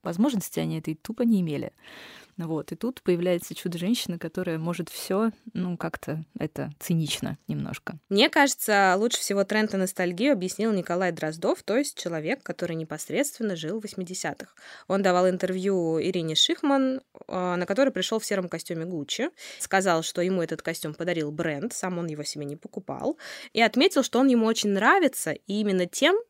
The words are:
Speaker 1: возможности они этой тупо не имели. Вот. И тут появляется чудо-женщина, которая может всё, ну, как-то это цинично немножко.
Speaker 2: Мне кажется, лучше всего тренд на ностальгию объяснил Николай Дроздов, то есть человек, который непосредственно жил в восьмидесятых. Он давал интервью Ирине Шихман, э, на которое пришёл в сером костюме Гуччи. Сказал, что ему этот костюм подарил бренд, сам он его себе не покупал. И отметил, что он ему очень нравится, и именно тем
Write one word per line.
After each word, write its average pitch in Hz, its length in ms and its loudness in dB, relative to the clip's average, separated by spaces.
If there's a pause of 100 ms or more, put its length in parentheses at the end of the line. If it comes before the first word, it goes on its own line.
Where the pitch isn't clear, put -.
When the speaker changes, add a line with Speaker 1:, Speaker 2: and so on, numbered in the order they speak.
Speaker 1:
возможности 185 560 0
они 160 200 -2
этой 156 160 -6
тупо - 280 -6
не 226 160 4
имели. 151 320 -4 (680)
Вот. 160 340 -4
И 165 40 -6
тут 254 260 -6
появляется 175 540 0
чудо-женщина, 175 640 -4
которая 170 400 -4
может 170 300 -4
всё, 214 420 0 (220)
ну, 180 220 -2
как-то 160 480 -6 (140)
это 151 320 -6 (100)
цинично 160 680 -2
немножко. - 500 -6 (120)
Speaker 2:
Мне 220 200 6
кажется, 208 680 4
лучше 220 240 0
всего 196 240 0
тренд 214 300 0
на 196 60 0
ностальгию 185 540 2
объяснил 196 380 0
Николай 180 400 0
Дроздов, 165 520 -2
то 202 120 0
есть 277 220 0
человек, 170 460 -4
который 165 320 -6
непосредственно 180 800 -4
жил 160 240 -6
в 214 40 -12
восьмидесятых. 185 720 -8 (320)
Он 196 140 2
давал 185 260 6
интервью 185 720 0
Ирине 160 360 -2
Шихман, 269 680 2 (260)
э, 180 280 -2
на 175 100 0
которое 190 240 4
пришёл 202 300 -2
в 220 60 -8
сером 185 240 -2
костюме 165 360 -6
Гуччи. 180 460 -4 (280)
Сказал, 185 440 2
что - 180 -4
ему 180 220 2
этот 156 180 -4
костюм - 320 -6
подарил 165 380 -2
бренд, 151 420 -4
сам 185 240 -4
он 175 80 -4
его 151 180 -6
себе 147 220 -8
не 143 100 -8
покупал. - 640 -6 (340)
И 220 120 2
отметил, 262 400 4
что - 160 2
он 269 80 6
ему 233 180 6
очень 220 240 2
нравится, 247 640 4
и 202 280 -4
именно 190 280 2
тем 330 280 4 (140)